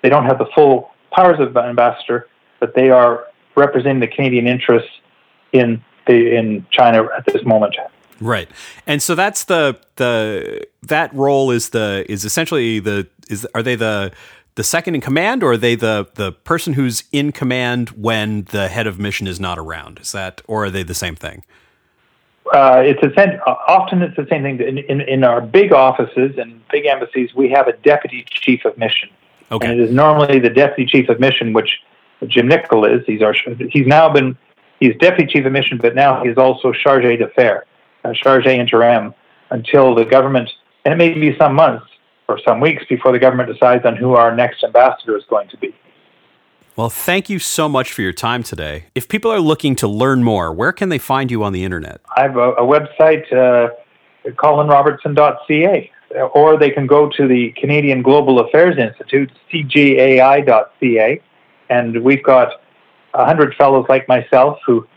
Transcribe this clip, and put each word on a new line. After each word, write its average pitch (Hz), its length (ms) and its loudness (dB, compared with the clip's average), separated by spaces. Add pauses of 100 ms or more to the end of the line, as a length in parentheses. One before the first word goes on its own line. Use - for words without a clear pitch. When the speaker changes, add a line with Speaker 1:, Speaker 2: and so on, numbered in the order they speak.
Speaker 1:
They 131 60 2
don't 135 160 4
have 127 140 0
the 110 160 -2
full 139 360 4 (220)
powers 180 280 4
of 120 160 -2
an 120 80 0
ambassador, 120 640 -2 (320)
but 120 140 -6
they 131 160 4
are 120 360 4 (300)
representing 139 420 0
the 117 80 -2
Canadian 123 400 -2
interests 123 440 0 (640)
in 117 300 0 (240)
the, 117 300 4
in 107 340 -4
China 113 460 2
at - 100 -6
this - 180 -4
moment. 107 300 0 (460)
Speaker 2:
Right. 110 280 -6 (380)
And 147 160 -4
so 175 140 -4
that's 202 280 -4
the, 151 340 0 (180)
the, 107 720 -4 (180)
that 151 300 -4
role 139 360 0
is 120 200 -4
the, 104 380 -4
is 101 160 -8
essentially 120 540 -4
the, 101 300 -6 (200)
is, 107 260 -12
are 117 80 -4
they 123 120 -4
the, 107 380 -6 (420)
the 113 100 -8
second 165 300 -4
in 139 60 -4
command, 190 420 -2
or 135 100 2
are 117 40 0
they 117 180 -2
the, 107 400 -4
the 98 180 -8
person 165 400 -6
who's 131 400 -4
in 143 200 -4
command 123 580 -4
when 107 540 -6
the 98 240 -6
head 110 180 -6
of 92 120 -8
mission 98 280 -8
is 92 120 -10
not 90 200 -8
around? 80 420 -16
Is - 120 -14
that, 95 340 -12
or 107 180 -6
are 98 60 -6
they 95 140 -6
the 85 100 -10
same 85 220 -8
thing? - 280 -16 (1080)
Speaker 1:
Uh, 131 320 6
it's 143 180 0
a 139 120 0
sen-, 196 320 2
uh, 131 80 0 (140)
often 185 340 0
it's 151 140 -6
the 143 120 -6
same 156 140 -2
thing. 135 180 -6
In, 135 180 -6
in, 139 240 -6
in 135 200 -2
our 120 180 2
big 175 320 2
offices 131 680 0
and 117 220 -12 (120)
big 147 140 -2
embassies, 131 480 -4
we 127 160 2
have 135 180 2
a 117 40 -2
deputy 143 580 -2
chief - 340 -4
of 113 140 -4
mission. - 320 -6 (420)
Speaker 2:
Okay. 117 180 -4
Speaker 1:
And 117 80 -2
it 117 120 4
is 123 40 -2
normally 147 460 4
the 120 100 2
deputy 135 360 0
chief 127 220 0
of 117 120 0
mission, 120 320 0
which - 260 -2 (480)
Jim 117 220 0
Nichol 117 360 2
is. 120 220 0
He's 107 160 -2
our, 107 120 0 (360)
he's 135 160 0
now 156 220 4
been, 135 280 0 (440)
he's 123 160 2
deputy 175 340 2
chief 143 140 0
of 131 80 -2
mission, 131 260 -2
but 117 160 0
now 135 300 2
he's 120 140 0
also 131 340 2
chargé 123 460 2
d'affaires, 110 460 0 (400)
uh, 120 40 -4
chargé 131 480 2
interim, 117 580 2 (360)
until 127 440 2
the 113 120 2
government, 131 440 0 (340)
and 147 100 0
it - 20 -4
may 170 160 2
be 151 260 -2
some 147 160 2
months 135 300 0 (440)
or 107 180 -4
some 117 140 0
weeks 151 280 -2
before 131 240 0
the 123 60 0
government 123 320 2
decides 123 340 2
on 117 100 0
who 123 200 0
our 117 200 4
next 120 300 -2
ambassador 117 540 2
is 101 100 -12
going 101 200 -4
to - 100 -20
be. 98 160 -10 (1000)
Speaker 2:
Well, 113 140 -4
thank 185 380 -4
you 190 120 -6
so - 280 -4
much 135 220 -2
for - 120 -8
your 95 100 -4
time 120 320 -6
today. 76 400 -12 (100)
If - 140 -8
people 220 240 -4
are 208 80 -2
looking 151 360 0
to 110 120 -4
learn 123 340 0
more, 95 300 -2
where 110 180 -2
can 185 200 -6
they 151 80 -4
find 135 300 -4
you 117 140 -4
on 101 100 -4
the 92 120 -6
internet? 85 360 -10 (160)
Speaker 1:
I 127 60 2
have 135 140 -2
a, 123 160 2
a 120 100 -2
website, 151 720 2
uh, 123 380 2 (640)
colin 151 320 0
robertson 143 460 2
dot 147 240 2 (100)
C 151 160 0
A, 190 260 -2 (440)
or 156 220 6
they 151 140 4
can 139 160 -4
go 147 220 4
to 143 180 -2
the 123 300 0
Canadian 139 460 -2
Global 135 360 4
Affairs 156 400 2
Institute, 131 540 -4 (180)
C 156 140 -6
G 139 340 2
A 131 220 4
I 135 200 4
dot 120 380 0
C 117 220 0
A, 131 200 0 (480)
and 117 360 -2
we've 135 180 2
got 127 380 2 (540)
a 123 100 2
hundred 151 320 2
fellows 135 320 2
like 135 180 0
myself 131 580 2
who 117 220 0 (100)